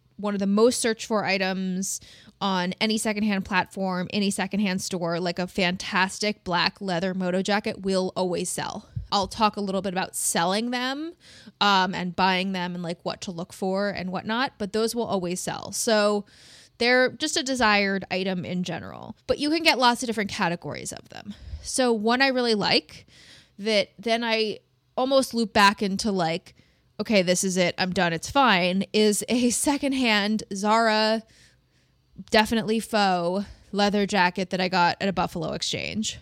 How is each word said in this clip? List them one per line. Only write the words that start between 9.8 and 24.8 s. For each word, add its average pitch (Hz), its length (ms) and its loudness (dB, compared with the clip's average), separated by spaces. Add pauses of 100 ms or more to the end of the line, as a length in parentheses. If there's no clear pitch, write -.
bit 190 120 -4
about 185 240 -4
selling 202 540 0
them, 269 420 -4 (480)
um, 190 340 4
and 175 180 -4
buying 185 380 2
them 180 220 -4
and, 180 100 -8
like, 170 200 -6
what - 180 -6
to 202 100 -10
look 170 220 -10
for 190 340 -2
and 185 240 -6
whatnot, 220 460 -4
but 202 160 -6
those 220 200 0
will 233 120 -2
always 180 340 -2
sell. - 320 -8
So 208 540 2 (520)
they're 254 340 4
just 302 260 -4
a 339 60 -2
desired 208 680 2
item 185 320 -2
in 180 200 -4
general, 90 520 -10 (100)
but - 140 0
you 294 100 0
can 330 140 0
get 302 160 4
lots 240 240 4
of 247 40 -6
different 214 220 -2
categories 170 600 -4
of - 160 -14
them. - 260 -14 (280)
So 247 320 2
one 226 280 2
I 269 60 4
really 247 260 2
like - 540 0 (500)
that 208 400 0
then 233 280 0
I 220 340 0 (380)